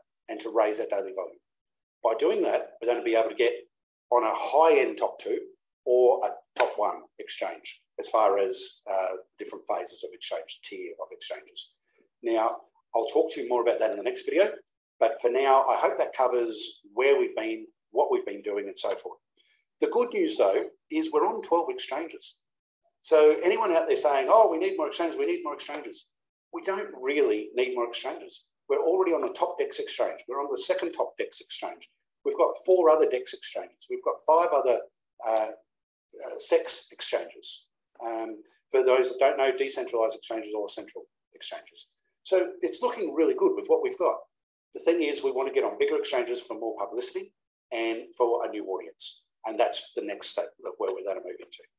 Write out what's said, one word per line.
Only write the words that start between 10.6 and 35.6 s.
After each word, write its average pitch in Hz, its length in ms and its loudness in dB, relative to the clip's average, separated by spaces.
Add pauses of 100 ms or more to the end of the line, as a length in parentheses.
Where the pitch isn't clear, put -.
tier 90 280 -10 (100)
of - 100 -8
exchanges. - 640 -12 (460)
Now, 117 360 0 (380)
I'll 113 100 2
talk - 280 2
to 147 80 -6
you 120 80 -6
more 123 120 2
about 113 180 2
that 110 120 0
in 101 60 -6
the 101 60 -8
next 127 220 -6
video, 180 260 2 (480)
but 113 220 2
for 123 80 2
now, 135 340 6
I 127 120 2
hope 156 220 2
that 156 160 -2
covers 120 680 0 (120)
where 131 240 4
we've 123 180 0
been, 110 320 -6 (240)
what 127 200 0
we've 127 140 0
been 98 160 -8
doing, 101 260 -4
and 95 100 -8
so 101 180 -2
forth. - 240 -14 (600)
The 156 80 0
good 240 260 0
news, 185 240 0
though, 98 280 4 (260)
is 156 200 -2
we're 151 160 2
on 113 140 -2
twelve - 280 0
exchanges. - 720 -8 (640)
So 151 420 8
anyone 202 320 2
out 165 120 2
there - 100 4
saying, 139 320 2
"Oh, 196 220 8
we 160 60 -2
need 190 200 -2
more 156 100 0
exchanges, 156 300 -4
we 139 80 0
need 175 180 -2
more 147 100 -6
exchanges," 143 560 -12 (440)
we 170 100 -10
don't 196 360 -6
really 127 560 0
need - 200 0
more 120 120 -2
exchanges. - 580 -10 (220)
We're 139 160 0
already 170 300 2
on 147 80 0
the 127 120 -4
top 175 240 -2
dex - 220 -2
exchange. - 480 -4
We're 135 140 -6
on 143 100 -8
the - 60 -2
second - 340 0
top - 260 -4
dex - 220 -6
exchange. - 500 -10 (340)
We've - 140 -2
got 156 160 4 (120)
four 180 240 6
other 156 200 6
dex - 240 -2
exchanges. - 560 -12
We've - 140 -8
got - 220 -4
five 170 240 6
other, 135 320 2 (460)
uh, 110 240 0
uh, - 840 -16